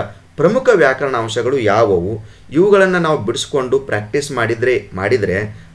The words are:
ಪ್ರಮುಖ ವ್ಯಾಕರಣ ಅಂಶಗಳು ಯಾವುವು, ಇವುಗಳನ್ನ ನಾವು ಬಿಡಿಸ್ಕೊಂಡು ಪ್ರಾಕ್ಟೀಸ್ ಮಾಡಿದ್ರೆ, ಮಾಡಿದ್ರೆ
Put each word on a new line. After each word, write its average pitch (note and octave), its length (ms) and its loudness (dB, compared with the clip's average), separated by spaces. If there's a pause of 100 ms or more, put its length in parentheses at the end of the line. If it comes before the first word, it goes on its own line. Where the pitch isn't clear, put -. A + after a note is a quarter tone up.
(380)
ಪ್ರಮುಖ A#3+ 360 2
ವ್ಯಾಕರಣ C3+ 440 2
ಅಂಶಗಳು A#2 420 -2
ಯಾವುವು, G#2 600 2 (320)
ಇವುಗಳನ್ನ F#3+ 460 4
ನಾವು D#3 200 0
ಬಿಡಿಸ್ಕೊಂಡು B2 600 -2
ಪ್ರಾಕ್ಟೀಸ್ C3+ 520 -4
ಮಾಡಿದ್ರೆ, A#2 600 -2
ಮಾಡಿದ್ರೆ G2+ 640 -2 (180)